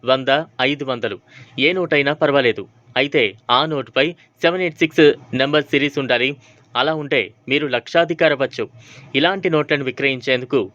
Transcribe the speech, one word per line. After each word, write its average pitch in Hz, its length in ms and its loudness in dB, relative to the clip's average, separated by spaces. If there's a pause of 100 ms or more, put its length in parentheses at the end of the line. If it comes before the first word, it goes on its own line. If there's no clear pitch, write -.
(100)
వంద, 131 200 0 (380)
ఐదు 143 220 -4
వందలు 117 260 -4 (500)
ఏ - 20 6 (100)
నోటైనా 151 420 0
పర్వాలేదు. 135 420 2 (380)
అయితే 135 220 0 (340)
ఆ - 20 4 (140)
నోటుపై 135 340 -2 (360)
సెవెన్ 180 220 0
ఎయిట్ 165 180 -6
సిక్స్ 160 220 4 (360)
నెంబర్ 143 320 0
సిరీస్ 143 300 0
ఉండాలి. 127 260 0 (520)
అలా 147 120 0 (100)
ఉంటే 143 180 0 (300)
మీరు 143 260 -2
లక్షాధికారి 160 640 0
అవ్వచ్చు. 120 280 -4 (540)
ఇలాంటి 180 360 0
నోట్లను 147 340 0
విక్రయించేందుకు 127 720 -2 (140)